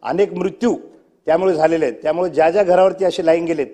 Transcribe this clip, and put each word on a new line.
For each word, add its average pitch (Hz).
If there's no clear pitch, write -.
अनेक 170
मृत्यू 185
त्यामुळे 180
झालेले 160
आहेत. 120
त्यामुळे 170
ज्या 156
ज्या 196
घरावरती 185
असे 175
लाईन 165
गेलेत, 156